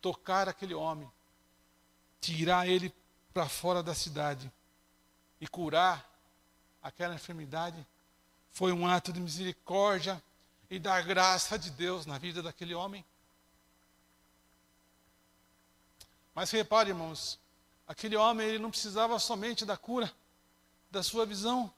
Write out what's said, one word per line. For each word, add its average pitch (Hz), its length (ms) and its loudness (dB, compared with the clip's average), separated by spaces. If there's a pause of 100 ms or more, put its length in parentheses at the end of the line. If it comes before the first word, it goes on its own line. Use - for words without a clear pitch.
Tocar 190 480 0
aquele 185 240 -8
homem, 156 380 -6 (1120)
tirar 175 440 2
ele 185 240 2 (420)
para 165 160 0
fora 175 340 -2
da 165 120 -4
cidade 143 560 -4 (920)
e 156 60 -10
curar 170 640 2 (720)
aquela 175 320 -6
enfermidade 160 720 -10 (640)
foi 185 220 2
um 175 140 0
ato 180 260 2
de 175 80 -6
misericórdia 185 1000 0 (460)
e 185 100 -8
da 185 220 2
graça 185 580 4
de 170 120 -6
Deus 170 360 -4
na 143 120 -6
vida 170 240 -8
daquele 170 320 -8
homem. 196 300 -8 (3250)
Mas 185 160 -2
repare, 220 400 4
irmãos, 165 480 -6 (480)
aquele 214 300 -4
homem, 220 300 4
ele 220 120 -2
não 220 120 -4
precisava 220 480 0
somente 220 460 -2
da 202 120 -2
cura 233 360 -2 (800)
da 185 120 -4
sua 220 220 0
visão. 214 540 -2